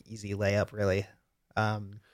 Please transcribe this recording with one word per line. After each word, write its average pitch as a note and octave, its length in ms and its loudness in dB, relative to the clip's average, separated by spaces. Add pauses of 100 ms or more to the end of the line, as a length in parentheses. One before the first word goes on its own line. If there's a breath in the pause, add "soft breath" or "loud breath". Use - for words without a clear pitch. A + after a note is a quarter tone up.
easy G#2 280 -8
layup, G2+ 380 2
really. G2 340 2 (500)
Um, G#2+ 440 -2 (140)